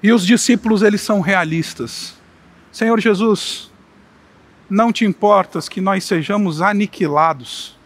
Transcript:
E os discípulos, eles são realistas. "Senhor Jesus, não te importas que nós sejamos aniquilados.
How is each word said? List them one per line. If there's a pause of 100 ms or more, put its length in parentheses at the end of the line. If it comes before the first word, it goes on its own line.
E
os
discípulos,
eles
são
realistas. (560)
"Senhor
Jesus, (1000)
não
te
importas
que
nós
sejamos
aniquilados.